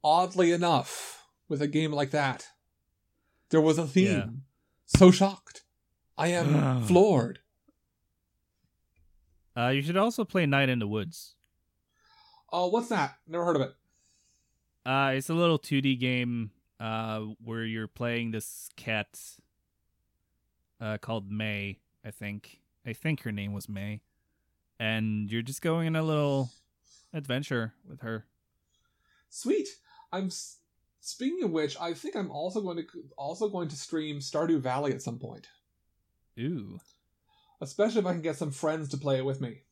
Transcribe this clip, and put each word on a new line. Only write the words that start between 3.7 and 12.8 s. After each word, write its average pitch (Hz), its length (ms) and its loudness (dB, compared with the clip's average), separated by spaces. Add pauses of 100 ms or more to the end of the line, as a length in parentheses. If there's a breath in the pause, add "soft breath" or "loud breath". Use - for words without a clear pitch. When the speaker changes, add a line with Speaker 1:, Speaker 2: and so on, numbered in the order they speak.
Speaker 1:
a 165 80 0
theme. 180 200 6
Speaker 2:
Yeah. - 200 0 (600)
Speaker 1:
So 185 240 10
shocked. 196 520 2 (540)
I 156 120 0
am 139 540 2
Speaker 2:
<sighs> 110 40 -2
Speaker 1:
floored. 175 540 6 (2250)
Speaker 2:
Uh, 120 120 0
you 139 140 0
should 170 140 -2
also 220 280 0
play 175 220 0
Night 139 220 4
in 123 100 0
the 107 80 -2
Woods. 104 480 -6 (1160 soft breath)
Speaker 1:
Oh, 180 180 0
what's 233 200 2